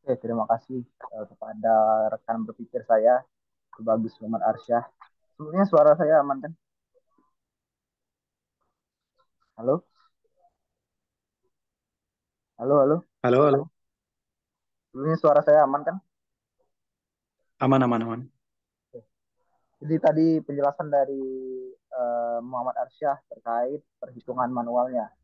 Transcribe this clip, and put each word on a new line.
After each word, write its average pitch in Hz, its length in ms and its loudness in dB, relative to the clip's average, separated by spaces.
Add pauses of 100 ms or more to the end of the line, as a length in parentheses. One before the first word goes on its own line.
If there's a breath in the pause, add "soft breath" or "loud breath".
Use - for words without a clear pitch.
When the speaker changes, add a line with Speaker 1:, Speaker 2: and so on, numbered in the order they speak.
Speaker 1:
Oke, 131 240 -4
terima 113 240 -4
kasih, 120 400 -4
eh, - 400 -16
kepada 110 460 -4 (420)
rekan 113 320 -6
berpikir 117 400 -10
saya, 117 320 4 (560)
Bagus 113 480 -4
Muhammad 110 320 -2
Arsyah. 117 320 -4 (480)
Sebenarnya 170 320 -2
suara 151 320 6
saya 151 240 4
aman 139 240 -6
kan? 165 40 -12 (3000)
Halo? 135 240 -2 (2750)
Halo, 135 240 -2
halo? 143 160 4 (240)
Speaker 2:
Halo, 123 240 2
halo. 139 160 4 (1300)
Speaker 1:
Sebenarnya 151 320 -4
suara 147 240 6
saya 147 240 6
aman 143 160 -2
kan? 175 160 -6 (1600)
Speaker 2:
Aman, 131 240 2
aman, 120 160 0
aman. 117 200 -8 (680)
Speaker 1:
Oke. - 160 -20 (800)
Jadi 156 160 -2
tadi 156 260 2 (140)
penjelasan 143 480 -4
dari, 139 320 0 (560)
eh, 120 640 -4
Muhammad 123 480 -6
Arsyah 143 400 -6
terkait 123 560 -6 (160)
perhitungan 123 480 -6
manualnya. 123 640 -4 (120)